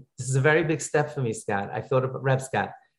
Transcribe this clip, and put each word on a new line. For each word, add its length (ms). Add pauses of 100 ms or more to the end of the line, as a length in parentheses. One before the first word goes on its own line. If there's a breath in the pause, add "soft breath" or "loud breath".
(180)
This 120
is 80
a 20
very 240
big 160
step 340
for 80
me, 120
Scott. 400
I 80
thought 240
about, 180
Reb 160
Scott, 320 (280 soft breath)